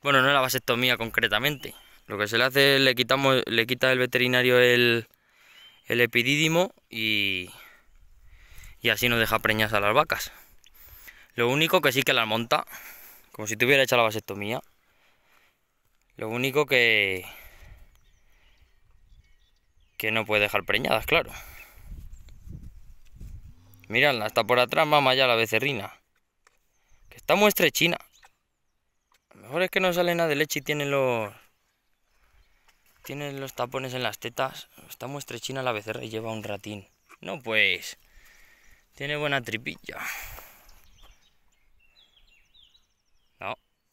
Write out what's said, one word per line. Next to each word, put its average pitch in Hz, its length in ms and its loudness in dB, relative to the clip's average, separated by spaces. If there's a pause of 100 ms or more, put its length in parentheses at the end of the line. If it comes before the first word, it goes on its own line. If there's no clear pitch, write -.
Bueno, 139 180 4
no 139 100 4
la 143 80 4
vasectomía 127 560 2
concretamente. 113 800 -2 (320)
Lo 104 100 -8
que 104 120 0
se 113 80 0
le 120 80 4
hace, 139 340 4
le 131 160 4
quitamos, 131 500 2
le 113 220 0
quita 127 240 0
el 127 80 2
veterinario 123 580 2
el, 120 520 4 (800)
el 120 120 -2
epidídimo 147 760 2 (160)
y, 101 600 -2 (1300)
y - 80 -2
así 117 220 0
no 120 80 0
deja 110 220 2
preñas 110 340 0
a 101 80 0
las 104 120 2
vacas. - 380 -2 (1040)
Lo 120 140 0
único 160 320 2
que 143 100 2
sí 135 120 0
que 139 100 2
las 120 120 2
monta, 117 400 -2 (680)
como 107 160 -10
si 110 80 -6
tuviera 131 260 4
hecha 127 140 2
la 117 60 6
vasectomía. 107 580 -4 (1500)
Lo 110 140 -8
único 131 360 -2
que, 107 600 2 (2750)
que 110 140 -2
no 110 140 -2
puede 107 160 2
dejar 101 240 0
preñadas, 107 400 0
claro. - 260 0 (2500)
Míradla, 120 380 0
está 110 180 -2
por 123 160 0
atrás, 151 280 2
mama, 143 260 2
ya 131 140 2
la 117 80 4
becerrina. 113 580 -2 (1120)
Que - 100 -20
está - 180 4
muy 208 140 6
estrechina. 170 480 2 (1300)
A - 60 -20
lo 101 80 -20
mejor 135 180 -4
es 185 80 0
que - 100 -2
no 185 140 2
sale 175 220 2
nada 170 120 2
de 151 80 2
leche 147 240 -2
y 135 40 -10
tiene 147 220 -2
los, 127 460 0 (1700)
tiene 143 300 -10
los 135 200 -12
tapones 123 400 -6
en 127 80 -6
las 113 160 -6
tetas. 131 520 -8 (200)
Está - 160 -16
muy 143 140 -10
estrechina 131 420 -10
la 127 100 -2
becerra 110 320 -6
y 113 60 -12
lleva 110 220 -8
un 110 120 -8
ratín. 104 440 -10 (320)
No, 180 220 -10
pues, 107 580 0 (960)
tiene 147 220 -6
buena 143 240 -2
tripilla. - 580 -10 (3500)
No, 95 160 -8 (380)